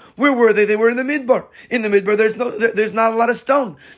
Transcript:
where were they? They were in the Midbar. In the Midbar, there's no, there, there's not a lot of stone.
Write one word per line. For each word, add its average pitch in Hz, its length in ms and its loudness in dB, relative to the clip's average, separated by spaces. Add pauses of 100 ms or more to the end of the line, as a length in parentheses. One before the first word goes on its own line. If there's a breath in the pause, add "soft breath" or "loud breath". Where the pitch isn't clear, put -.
(180 loud breath)
where 277 160 2
were 233 180 4
they? 208 140 2
They 208 100 0
were 226 140 0
in 240 80 -2
the 262 60 -4
Midbar. 254 420 -2 (240 loud breath)
In 233 140 -2
the 214 40 -4
Midbar, 202 300 0
there's 220 180 0
no, 240 160 -4
there, 220 220 -2
there's 208 180 -2
not 226 220 0
a - 20 -6
lot 233 140 2
of 233 80 -2
stone. 262 400 -2 (200 loud breath)